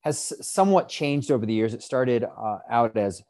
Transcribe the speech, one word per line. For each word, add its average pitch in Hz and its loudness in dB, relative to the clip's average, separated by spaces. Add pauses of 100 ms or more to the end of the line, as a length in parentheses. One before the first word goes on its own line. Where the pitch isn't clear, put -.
has - -4
s-, - -14
somewhat 190 2
changed 143 -2
over 113 2
the 110 0
years. 110 0
It 113 -12
started, 127 0
uh, 107 -6 (100)
out 117 2
as 101 -2